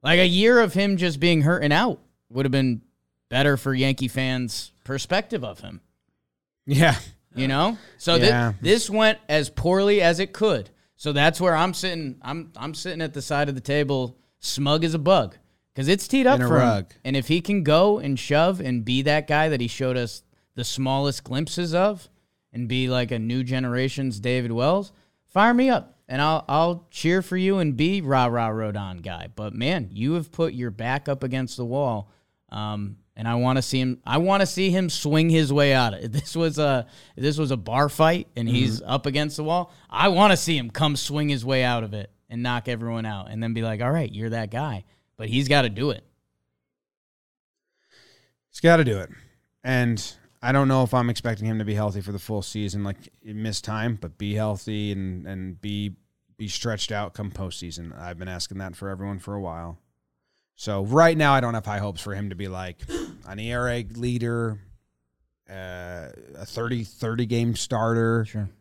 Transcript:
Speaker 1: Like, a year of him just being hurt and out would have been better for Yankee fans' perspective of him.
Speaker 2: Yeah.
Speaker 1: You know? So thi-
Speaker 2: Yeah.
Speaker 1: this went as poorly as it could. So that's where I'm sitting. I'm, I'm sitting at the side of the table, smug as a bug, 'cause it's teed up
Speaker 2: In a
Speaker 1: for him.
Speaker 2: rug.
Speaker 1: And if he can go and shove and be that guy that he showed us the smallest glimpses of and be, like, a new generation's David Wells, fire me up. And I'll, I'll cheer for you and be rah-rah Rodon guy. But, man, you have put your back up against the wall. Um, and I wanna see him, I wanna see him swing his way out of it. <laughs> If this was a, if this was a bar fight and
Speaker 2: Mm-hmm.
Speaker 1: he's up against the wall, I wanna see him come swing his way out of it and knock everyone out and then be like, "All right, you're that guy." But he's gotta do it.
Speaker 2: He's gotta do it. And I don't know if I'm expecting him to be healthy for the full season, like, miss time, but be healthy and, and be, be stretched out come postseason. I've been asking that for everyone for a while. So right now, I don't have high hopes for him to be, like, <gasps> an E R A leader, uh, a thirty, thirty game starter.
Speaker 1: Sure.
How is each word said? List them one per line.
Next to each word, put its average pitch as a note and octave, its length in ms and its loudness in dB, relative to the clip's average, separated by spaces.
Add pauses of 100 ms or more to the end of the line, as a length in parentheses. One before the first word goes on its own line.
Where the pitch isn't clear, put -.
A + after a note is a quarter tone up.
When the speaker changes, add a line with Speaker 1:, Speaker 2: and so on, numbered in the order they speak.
Speaker 1:
Like, E3+ 180 4
a F#3 60 6
year G#3+ 340 6
of G3+ 140 2
him G3 240 2
just E3 220 -2
being E3 220 4
hurt E3 220 2
and D3 80 4
out F#3+ 280 2 (280)
would C3 160 -2
have C3+ 80 0
been C3 300 0 (460)
better C#3 280 2
for C3+ 180 -2
Yankee C3 340 0
fans' B2+ 640 -4 (120)
perspective D3+ 600 -4
of G2 160 -12
him. F2 200 -16 (880)
Speaker 2:
Yeah. C#3 300 4 (380)
Speaker 1:
You C3 140 -2
know? F3 300 2 (200)
So E3+ 200 2
thi- F#3 80 6
Speaker 2:
Yeah. A#2+ 340 4
Speaker 1:
this G#3+ 300 2
went G#3+ 280 4 (100)
as D3+ 220 0
poorly G3 520 2
as E3+ 180 4
it G3 120 -4
could. E3 380 0 (260)
So D3+ 160 -4
that's D#3 280 4
where F3 160 4
I'm F3 180 2
sitting. E3 480 -6
I'm, D#3 340 -10
I'm D3+ 180 -8
sitting E3 260 -8
at D#3 140 -4
the C#3 80 -6
side D3 260 0
of C#3 60 -4
the B2+ 60 -6
table, C#3 580 0 (200)
smug D3 460 0
as D#3+ 100 0
a E3+ 40 0
bug, D3 380 2 (380)
'cause C3+ 140 0
it's G3 200 2
teed C4 180 4
up B3 140 6
Speaker 2:
In - 60 2
a - 20 2
Speaker 1:
for D#3+ 80 6
him. C3+ 100 8
Speaker 2:
rug. G2+ 260 0 (120)
Speaker 1:
And C3 120 0
if C3 120 -2
he E3 120 4
can G3+ 220 0
go F3 360 4
and C#3 200 -2
shove E3+ 420 2
and B2 240 -2
be B2+ 180 0
that D3 240 2
guy D3+ 220 2
that C#3 120 0
he A#2+ 80 -2
showed B2+ 280 -2
us A#2+ 260 -4 (320)
the B2 100 -6
smallest C3+ 600 -2
glimpses D#3+ 500 -4
of F#3+ 340 0 (440)
and A#2+ 160 -6
be, B2+ 200 0
like, B2+ 240 0
a A#2 60 -2
new A#2+ 260 -2
generation's B2+ 720 -2
David B2 340 0
Wells, E3 400 0 (360)
fire A3+ 260 4
me B3+ 160 4
up. - 280 -2 (100)
And C3 120 -2
I'll, D#3 280 2
I'll E3+ 420 0
cheer F3+ 320 0
for F3+ 140 -4
you F#3+ 220 2
and D3+ 180 0
be F3+ 240 2
rah-rah B2 480 2
Rodon G2+ 520 -6
guy. F2+ 360 -12
But, G#2 180 -8
man, B2 380 -2
you A#2+ 220 -2
have D#3+ 180 -6
put E3 220 -2
your B2 180 -6
back B2 360 -4
up C3+ 140 -4
against C3 340 -4
the B2+ 80 -6
wall. A#2+ 460 -4 (380)
Um, G#2+ 480 -8 (180)
and A2+ 140 -6
I A#2 80 0
wanna B2+ 260 2
see C3 160 -2
him, B2+ 260 -2
I C#3 140 0
wanna F#3+ 280 4
see F#3+ 240 0
him F3+ 200 0
swing D#3 400 2
his D#3 220 4
way C#3+ 200 6
out A#2+ 220 4
of - 60 -10
it. - 40 -12
<laughs> - 20 -8
If A2 60 -6
this C#3+ 220 -4
was D#3+ 240 0
a, C3+ 280 2 (300)
if A#2+ 60 -8
this D3 160 0
was C#3+ 140 0
a B2+ 40 0
bar A#2+ 320 0
fight D#3+ 460 2
and A#2 140 -4
Speaker 2:
Mm-hmm. A#2+ 80 2
Speaker 1:
he's A2+ 260 2
up C3 240 -4
against D3 300 -2
the D3+ 80 -6
wall, F3 280 -2 (160)
I E3+ 200 2
wanna F#3+ 280 6
see D#3+ 220 0
him A#2+ 120 -4
come D3 260 0
swing D3 320 -2
his B2+ 160 -2
way C3 180 2
out A#2+ 220 0
of G#2+ 100 -8
it G2+ 160 -10 (180)
and A#2 140 -6
knock B2 240 -4
everyone A#2 400 -4
out G2+ 240 -8
and A2 120 -8
then A2+ 120 -2
be A2+ 80 -2
like, A2+ 200 -4
"All B2+ 100 0
right, D#3 200 -2
you're A2 180 -6
that A2 200 -6
guy." A#2+ 340 -6 (320)
But A2 120 -10
he's C3 200 0
gotta C#3 200 4
do A#2+ 220 -4
it. - 120 -8 (2500)
Speaker 2:
He's - 100 -16
gotta E3 240 6
do G#2+ 140 0
it. F2+ 120 -8 (520)
And B2 400 2 (400)
I B2 100 0
don't C#3 160 4
know C3 140 4
if B2 120 0
I'm A#2+ 160 2
expecting A2 360 -4
him A2 120 -2
to A2 60 -2
be G#2 100 -2
healthy G#2 260 -2
for G2 120 -8
the G2 60 -6
full G#2 240 -6
season, G2+ 400 -6
like, G2 140 -6 (260)
miss G#2+ 380 -6
time, A2 400 -4
but E2+ 180 -12
be G#2 160 -4
healthy G#2 580 -4
and, F#2 340 -6
and F#2 340 -12
be, G#2 340 -6 (440)
be G#2+ 100 -10
stretched G#2+ 440 -6
out G#2 220 -6
come G2+ 160 -8
postseason. E2+ 680 -12
I've F2 200 -14
been F#2 100 -12
asking F2+ 300 -10
that F#2+ 180 -10
for G2 120 -10
everyone G2 300 -8
for G2+ 160 -12
a G2+ 60 -8
while. E2+ 380 -10 (800)
So G2 280 -4
right D#3+ 320 4
now, D3 160 4
I C3+ 80 4
don't A#2 140 -2
have A2 120 -6
high G#2 120 -6
hopes G2+ 220 -6
for G2+ 140 -8
him G2+ 160 -6
to F#2+ 60 -10
be, G2 120 -10
like, F#2 300 -10 (260)
<gasps> - 220 -18
an G2 120 -12
E A2+ 140 -6
R B2 160 -2
A A#2+ 160 -4 (100)
leader, A#2 640 -2 (920)
uh, F2+ 600 -12 (280)
a G2 100 -14
thirty, A#2 380 -4
thirty A2+ 420 -4
game A#2 300 0
starter. A2+ 720 0
Speaker 1:
Sure. G#2 220 -6 (120)